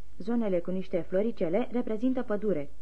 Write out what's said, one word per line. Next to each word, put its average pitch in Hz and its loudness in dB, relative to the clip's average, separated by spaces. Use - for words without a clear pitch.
Zonele 214 2
cu 185 0
niște 185 0
floricele 202 0
reprezintă 240 0
pădure. 196 0